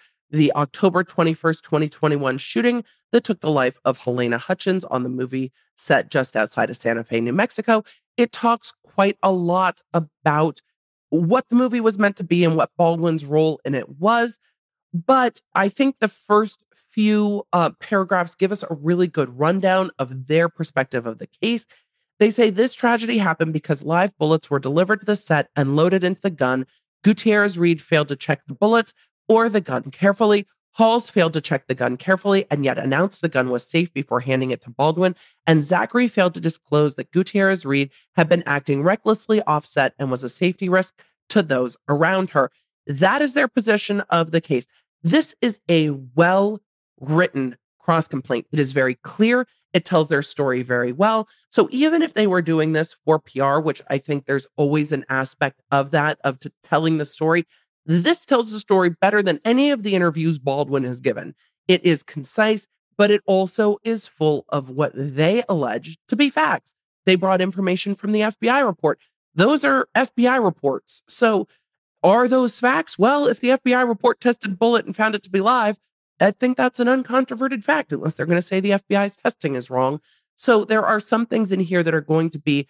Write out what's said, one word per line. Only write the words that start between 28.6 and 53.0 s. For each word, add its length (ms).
or 220
the 120
gun 300
carefully. 560
Halls 340
failed 220
to 80
check 260
the 80
gun 220
carefully 540
and 140
yet 140
announced 420
the 80
gun 220
was 160
safe 260
before 280
handing 300
it 120
to 80
Baldwin. 440
And 180
Zachary 440
failed 260
to 60
disclose 540
that 160
Gutierrez 560
Reed 240
had 120
been 180
acting 360
recklessly 600
offset 560
and 120
was 120
a 60
safety 400
risk 260
to 120
those 340
around 420
her. 200
That 340
is 120
their 160
position 540
of 280
the 100
case. 260
This 380
is 280
a 220
well-written 1700
cross 300
complaint. 420
It 100
is 120
very 220
clear. 520
It 100
tells 240
their 140
story 400
very 300
well. 360
So 200
even 320
if 120
they 120
were 160
doing 300
this 220